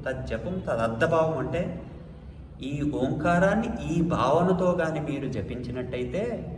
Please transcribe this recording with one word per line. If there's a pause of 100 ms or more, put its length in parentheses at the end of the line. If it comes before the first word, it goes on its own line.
తజ్జపం (120)
తదర్థభావం,
అంటే (1000)
ఈ (280)
ఓంకారాన్ని (220)
ఈ (160)
భావనతో
గాని
మీరు
జపించినట్టయితే (340)